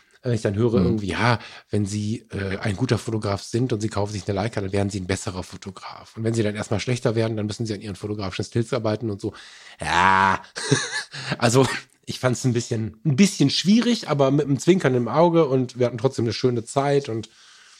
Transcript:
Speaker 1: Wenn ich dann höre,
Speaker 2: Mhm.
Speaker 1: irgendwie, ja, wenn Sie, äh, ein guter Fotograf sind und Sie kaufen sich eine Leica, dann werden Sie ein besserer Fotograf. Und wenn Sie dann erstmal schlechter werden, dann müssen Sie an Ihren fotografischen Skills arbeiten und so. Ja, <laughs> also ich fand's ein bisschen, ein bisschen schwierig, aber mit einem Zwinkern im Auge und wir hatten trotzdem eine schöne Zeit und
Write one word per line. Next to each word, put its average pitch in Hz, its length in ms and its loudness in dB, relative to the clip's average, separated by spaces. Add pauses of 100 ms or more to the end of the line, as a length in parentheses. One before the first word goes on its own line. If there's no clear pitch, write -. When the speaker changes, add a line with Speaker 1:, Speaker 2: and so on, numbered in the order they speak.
(220)
Speaker 1:
Wenn 120 120 -2
ich 113 80 -2
dann 101 140 0
höre, 110 240 2
Speaker 2:
Mhm. 90 60 4
Speaker 1:
irgendwie, 107 240 0
ja, 110 300 2 (300)
wenn 104 160 0
Sie, 104 460 -4
äh, 98 260 -4
ein 104 180 -4
guter 120 220 0
Fotograf 104 460 -4
sind 120 280 -2
und 110 80 -2
Sie 107 100 -2
kaufen 101 220 -4
sich 104 160 -8
eine 101 80 0
Leica, 107 240 -2
dann 95 140 -6
werden 101 160 0
Sie 98 100 -4
ein 92 80 -8
besserer 92 360 -4
Fotograf. - 760 -16
Und 113 60 -8
wenn 113 100 0
Sie 113 100 0
dann 104 120 -2
erstmal 104 240 -4
schlechter 120 360 -2
werden, 113 220 0
dann 104 80 -2
müssen 104 220 -4
Sie 107 80 -4
an 101 60 -10
Ihren 104 140 -10
fotografischen 104 480 -6
Skills 120 300 -4
arbeiten 110 380 -2
und 98 100 -8
so. 107 120 -6 (460)
Ja, 95 600 4 (140)
<laughs> - 840 -4
also 120 300 4 (400)
ich - 120 -8
fand's 127 240 0
ein 127 100 2
bisschen, 113 520 -4
ein 147 100 2
bisschen 170 360 4
schwierig, 220 580 2
aber 139 220 4
mit 143 140 2
einem 135 140 0
Zwinkern 165 360 4
im 120 120 0
Auge 165 400 6
und 127 320 0
wir 123 60 4
hatten 120 140 -2
trotzdem 120 260 0
eine 110 80 0
schöne 120 320 0
Zeit 143 420 0
und 113 220 -8 (500)